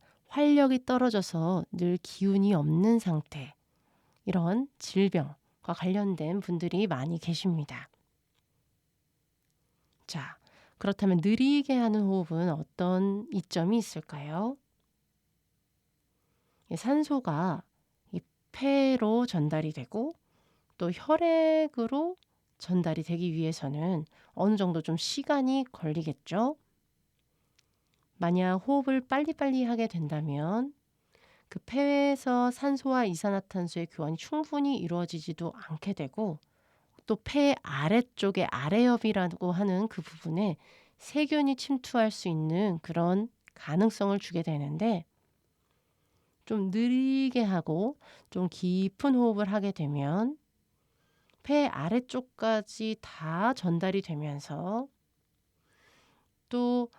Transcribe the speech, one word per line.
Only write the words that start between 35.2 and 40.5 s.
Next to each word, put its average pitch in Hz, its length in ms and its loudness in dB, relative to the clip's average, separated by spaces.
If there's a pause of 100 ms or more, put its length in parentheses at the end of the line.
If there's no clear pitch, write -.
않게 175 380 -8
되고 160 460 -6 (680)
또 214 160 0
폐 285 400 4
아래쪽의 190 880 0
아래엽이라고 190 1000 2
하는 196 360 0
그 - 140 -8
부분에 165 560 -4 (400)